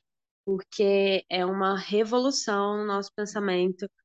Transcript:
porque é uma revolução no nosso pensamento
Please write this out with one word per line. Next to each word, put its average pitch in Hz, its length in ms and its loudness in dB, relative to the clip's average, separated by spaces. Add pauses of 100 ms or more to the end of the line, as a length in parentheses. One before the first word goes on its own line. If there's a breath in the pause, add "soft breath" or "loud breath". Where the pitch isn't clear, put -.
(460)
porque 196 840 2
é 180 160 0
uma 190 320 0
revolução 208 1000 0
no 208 80 -2
nosso 202 300 -2
pensamento 196 760 -2 (160)